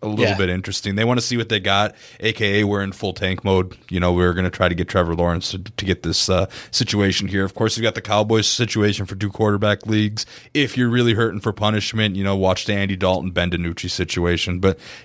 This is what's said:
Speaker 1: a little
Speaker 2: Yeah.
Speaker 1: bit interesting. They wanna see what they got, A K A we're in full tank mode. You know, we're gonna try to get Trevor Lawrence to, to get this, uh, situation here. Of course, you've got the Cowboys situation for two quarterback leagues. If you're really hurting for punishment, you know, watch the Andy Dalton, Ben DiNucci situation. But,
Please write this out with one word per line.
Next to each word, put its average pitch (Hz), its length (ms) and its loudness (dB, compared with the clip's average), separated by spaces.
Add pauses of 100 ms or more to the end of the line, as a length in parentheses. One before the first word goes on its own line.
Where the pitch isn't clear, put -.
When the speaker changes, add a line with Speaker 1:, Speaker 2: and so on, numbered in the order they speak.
Speaker 1:
a 110 40 -6
little 107 180 0
Speaker 2:
Yeah. 101 120 0
Speaker 1:
bit 95 120 0
interesting. 95 460 -4
They 107 80 2
wanna 123 160 2
see 123 160 -2
what 113 140 -4
they 107 100 0
got, 98 360 0 (240)
A 110 120 0
K 104 300 2
A - 60 2
we're 101 160 0
in 98 80 -4
full 95 200 -6
tank 92 320 -4
mode. 92 320 2 (140)
You 92 100 -2
know, 90 140 2
we're 87 200 4
gonna 90 180 0
try 90 180 0
to 87 60 0
get 87 120 -2
Trevor 85 280 2
Lawrence 85 360 0
to, 95 80 -8
to - 260 -10
get 92 180 0
this, - 260 0
uh, 92 160 2 (240)
situation 101 580 0
here. 98 160 -2
Of 95 120 -6
course, 110 200 0
you've 113 80 -2
got 110 120 0
the 110 80 -6
Cowboys 107 440 2
situation 104 600 0
for 104 80 -10
two 98 160 -4
quarterback 104 560 0
leagues. 107 400 0 (260)
If 139 240 0
you're 127 120 2
really 120 260 4
hurting 107 240 0
for 107 140 -2
punishment, 107 640 0
you 98 80 -2
know, 98 120 2
watch 92 300 2
the 107 100 -2
Andy 98 200 -2
Dalton, 92 360 0
Ben 87 180 0
DiNucci 85 400 -4
situation. 87 720 0
But, 95 180 2 (280)